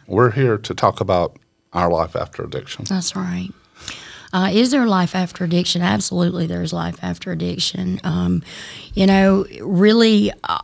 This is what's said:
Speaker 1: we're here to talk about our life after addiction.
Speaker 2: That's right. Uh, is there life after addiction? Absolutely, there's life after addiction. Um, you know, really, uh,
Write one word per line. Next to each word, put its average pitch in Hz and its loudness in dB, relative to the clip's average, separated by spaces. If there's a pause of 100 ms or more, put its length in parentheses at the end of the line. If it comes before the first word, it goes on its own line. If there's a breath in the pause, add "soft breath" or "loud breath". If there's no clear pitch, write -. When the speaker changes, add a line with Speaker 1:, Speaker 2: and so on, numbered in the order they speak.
Speaker 1:
we're 117 2
here 117 0
to - -8
talk - 0
about 90 0 (380)
our 87 2
life 82 0
after - -8
addiction. - -10
Speaker 2:
That's 185 -4
right. 185 -6 (840 loud breath)
Uh, 185 0
is 240 4
there 262 2
life 185 2
after 185 -4
addiction? 175 0
Absolutely, 180 0
there's 175 -4
life 170 -4
after 180 -8
addiction. 180 -4
Um, 160 0 (500 loud breath)
you 190 4
know, 196 4 (140)
really, 208 4 (120)
uh, - -4